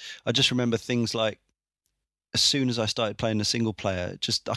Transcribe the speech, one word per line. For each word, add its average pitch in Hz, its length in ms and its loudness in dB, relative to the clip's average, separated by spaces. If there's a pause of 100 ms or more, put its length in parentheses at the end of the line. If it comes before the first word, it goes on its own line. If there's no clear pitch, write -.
(260)
I - 60 2
just 131 180 2
remember 120 260 2
things 117 400 0
like, 110 220 0 (960)
as - 60 2
soon 135 300 2
as 117 80 -2
I 110 80 2
started 104 320 -2
playing 110 200 0
the 104 60 0
single 113 300 0
player, 95 460 -2
just, - 280 -4
I - 80 -2